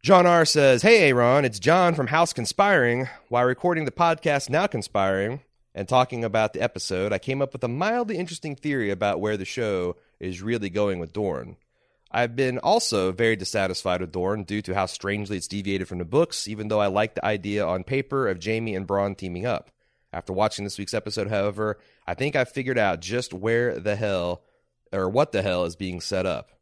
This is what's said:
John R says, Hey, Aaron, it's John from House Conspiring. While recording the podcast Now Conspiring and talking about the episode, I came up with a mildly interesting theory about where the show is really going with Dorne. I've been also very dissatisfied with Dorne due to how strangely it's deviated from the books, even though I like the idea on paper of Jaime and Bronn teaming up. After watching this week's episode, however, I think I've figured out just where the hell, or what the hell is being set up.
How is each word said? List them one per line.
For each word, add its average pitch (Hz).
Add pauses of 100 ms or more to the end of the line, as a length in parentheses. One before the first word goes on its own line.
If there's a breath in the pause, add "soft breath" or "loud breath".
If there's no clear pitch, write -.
John 180
R 170
says, 135
Hey, 202
Aaron, 123
it's 107
John 170
from 135
House 160
Conspiring. 131 (220 loud breath)
While 123
recording 160
the 127
podcast 160
Now 165
Conspiring 101 (340)
and 95
talking 127
about 107
the -
episode, 98
I 95
came 135
up 139
with 123
a 120
mildly 214
interesting 165
theory 131
about 95
where 107
the 95
show 95 (240 soft breath)
is 92
really 104
going 98
with 82
Dorne. 85 (560)
I've 117
been 127
also 104
very 113
dissatisfied 92
with 85
Dorne 95
due 104
to 92
how 95
strangely 101
it's 87
deviated 98
from 90
the 87
books, 120
even 107
though 107
I 101
like 107
the -
idea 101
on 90
paper 135
of 90
Jaime 110
and 95
Bronn 98
teaming 90
up. 117 (400)
After 90
watching 101
this 98
week's 101
episode, 104
however, 104 (260 soft breath)
I 87
think 139
I've 127
figured 127
out 95
just 107
where 110
the 101
hell, 92 (480)
or 95
what 127
the 98
hell 90
is 85
being 90
set 92
up. 85 (120)